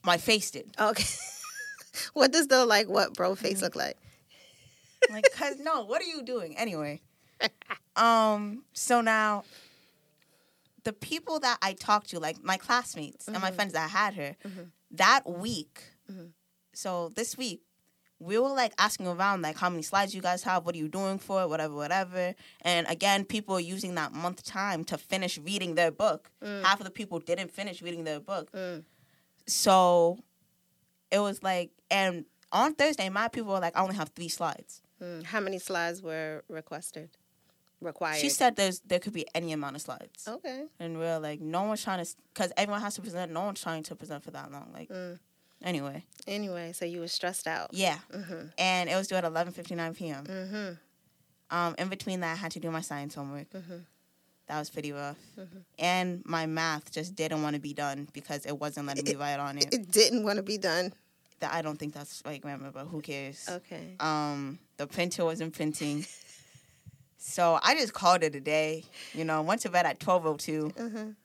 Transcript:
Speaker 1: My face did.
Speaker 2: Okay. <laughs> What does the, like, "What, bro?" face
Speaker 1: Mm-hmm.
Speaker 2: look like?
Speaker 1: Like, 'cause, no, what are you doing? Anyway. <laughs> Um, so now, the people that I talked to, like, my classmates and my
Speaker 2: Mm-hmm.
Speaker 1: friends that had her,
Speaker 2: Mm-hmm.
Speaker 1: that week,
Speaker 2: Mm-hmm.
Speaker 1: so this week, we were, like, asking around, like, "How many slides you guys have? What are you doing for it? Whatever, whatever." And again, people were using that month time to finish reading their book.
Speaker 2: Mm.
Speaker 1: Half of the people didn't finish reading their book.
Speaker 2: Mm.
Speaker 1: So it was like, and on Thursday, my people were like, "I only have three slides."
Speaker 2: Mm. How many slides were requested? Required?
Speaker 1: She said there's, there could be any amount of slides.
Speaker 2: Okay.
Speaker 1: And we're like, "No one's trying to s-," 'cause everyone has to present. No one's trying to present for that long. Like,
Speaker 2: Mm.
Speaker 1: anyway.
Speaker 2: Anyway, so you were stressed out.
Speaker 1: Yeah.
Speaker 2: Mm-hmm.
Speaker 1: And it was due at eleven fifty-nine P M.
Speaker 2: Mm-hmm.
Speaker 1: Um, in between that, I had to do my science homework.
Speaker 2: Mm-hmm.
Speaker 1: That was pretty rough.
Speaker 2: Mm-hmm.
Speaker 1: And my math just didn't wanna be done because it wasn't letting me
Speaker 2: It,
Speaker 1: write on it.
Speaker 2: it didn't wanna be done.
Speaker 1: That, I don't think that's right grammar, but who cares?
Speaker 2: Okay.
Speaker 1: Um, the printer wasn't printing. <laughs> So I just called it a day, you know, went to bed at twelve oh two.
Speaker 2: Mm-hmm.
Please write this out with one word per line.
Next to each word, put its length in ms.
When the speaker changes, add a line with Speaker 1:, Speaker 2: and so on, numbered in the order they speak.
Speaker 1:
My 140
face 340
did. 280
Speaker 2:
Okay. 300
<laughs> 40
What 180
does 160
the, 180
like, 240
"What, 260
bro?" 200
face 200
Speaker 1:
Mm-hmm. 80
Speaker 2:
look 120
like? 220
Speaker 1:
Like, 240
'cause, 240
no, 280
what 160
are 40
you 160
doing? 360
Anyway. 440
<laughs> 80
Um, 680
so 280
now, 420
the 100
people 460
that 240
I 100
talked 380
to, 80
like, 240
my 140
classmates 680
and 140
my 60
Speaker 2:
Mm-hmm. 80
Speaker 1:
friends 180
that 160
had 240
her, 220
Speaker 2:
Mm-hmm. 180
Speaker 1:
that 360
week, 540
Speaker 2:
Mm-hmm. 160
Speaker 1:
so 420
this 200
week, 260
we 180
were, 120
like, 280
asking 300
around, 340
like, 160
"How 140
many 100
slides 320
you 80
guys 220
have? 220
What 100
are 20
you 100
doing 300
for 240
it? 80
Whatever, 240
whatever." 640
And 260
again, 380
people 300
were 40
using 200
that 180
month 300
time 420
to 140
finish 400
reading 340
their 180
book. 380
Speaker 2:
Mm. 200
Speaker 1:
Half 160
of 60
the 60
people 280
didn't 320
finish 300
reading 220
their 160
book. 320
Speaker 2:
Mm. 320
Speaker 1:
So 760
it 80
was 240
like, 280
and 360
on 240
Thursday, 340
my 180
people 260
were 60
like, 160
"I 60
only 140
have 140
three 200
slides." 520
Speaker 2:
Mm. 220
How 160
many 200
slides 420
were 460
requested? 640
Required? 400
Speaker 1:
She 100
said 260
there's, 240
there 200
could 140
be 220
any 180
amount 220
of 80
slides. 440
Speaker 2:
Okay. 380
Speaker 1:
And 180
we're 220
like, 200
"No 240
one's 200
trying 160
to 100
s-," 60
'cause 240
everyone 240
has 140
to 60
present. 300
No 120
one's 180
trying 220
to 120
present 280
for 80
that 200
long. 220
Like, 160
Speaker 2:
Mm. 300
Speaker 1:
anyway. 420
Speaker 2:
Anyway, 480
so 120
you 160
were 60
stressed 400
out. 260
Speaker 1:
Yeah. 260
Speaker 2:
Mm-hmm. 360
Speaker 1:
And 320
it 60
was 120
due 80
at 80
eleven 300
fifty-nine 400
P 160
M. 160
Speaker 2:
Mm-hmm. 1300
Speaker 1:
Um, 220
in 120
between 320
that, 120
I 20
had 180
to 60
do 120
my 100
science 320
homework. 380
Speaker 2:
Mm-hmm. 260
Speaker 1:
That 120
was 120
pretty 200
rough. 280
Speaker 2:
Mm-hmm. 220
Speaker 1:
And 480
my 220
math 440
just 240
didn't 280
wanna 160
be 140
done 380
because 360
it 100
wasn't 300
letting 180
me 60
Speaker 2:
It, 80
Speaker 1:
write 200
on 200
it. 140
Speaker 2:
it 180
didn't 320
wanna 180
be 160
done. 360
Speaker 1:
That, 120
I 80
don't 160
think 160
that's 320
right 160
grammar, 300
but 140
who 160
cares? 460
Speaker 2:
Okay. 520
Speaker 1:
Um, 580
the 100
printer 380
wasn't 280
printing. 580
<laughs> 40
So 420
I 140
just 180
called 300
it 120
a 40
day, 460
you 120
know, 160
went 200
to 80
bed 160
at 140
twelve 260
oh 120
two. 400
Speaker 2:
Mm-hmm. 320